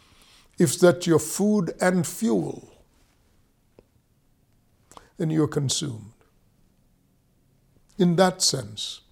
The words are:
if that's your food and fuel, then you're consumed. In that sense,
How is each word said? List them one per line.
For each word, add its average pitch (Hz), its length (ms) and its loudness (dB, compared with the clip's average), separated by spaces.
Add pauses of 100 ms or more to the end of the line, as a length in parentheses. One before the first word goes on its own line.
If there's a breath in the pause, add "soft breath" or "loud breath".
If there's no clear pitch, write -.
(580 soft breath)
if - 220 0
that's 175 280 4
your 160 120 4
food 202 640 -2
and 185 260 2
fuel, 208 600 -4 (2500 soft breath)
then 165 120 -2
you're 156 180 0
consumed. 131 640 -6 (1800)
In 175 180 4
that 185 260 2
sense, - 600 -6 (100)